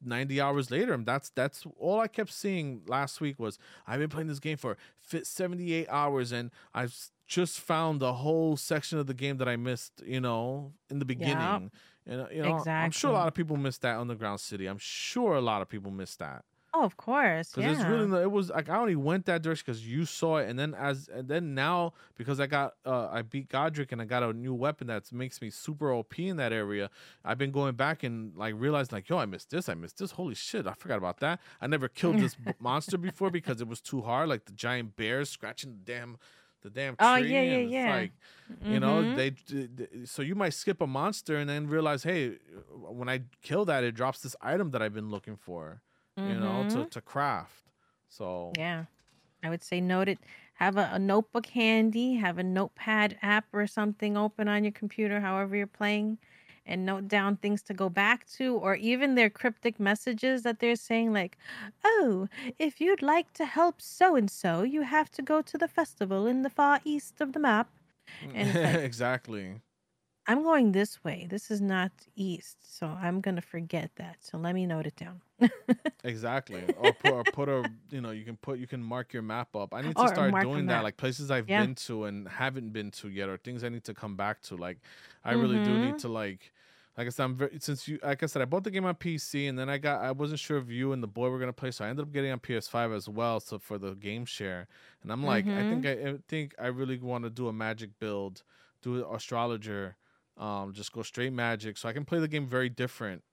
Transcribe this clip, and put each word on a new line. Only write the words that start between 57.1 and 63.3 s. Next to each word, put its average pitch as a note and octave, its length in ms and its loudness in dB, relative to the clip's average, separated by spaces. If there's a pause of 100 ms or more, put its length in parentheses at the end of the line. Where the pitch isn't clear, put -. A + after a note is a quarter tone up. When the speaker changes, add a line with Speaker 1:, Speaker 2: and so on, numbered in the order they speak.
Speaker 2:
things G#3 260 0
to - 120 -8
go D4 140 2
back G3+ 420 4
to, B3+ 260 0
or F#3+ 180 4
even B3+ 400 4
their A#3 140 8
cryptic A3+ 500 0
messages A3+ 640 2
that A3+ 160 0
they're A#3 160 4
saying, A3+ 380 2
like, F#3+ 240 0 (480)
"Oh, C4 420 6 (320)
if D#4 220 0
you'd F#4 220 4
like D#4 300 4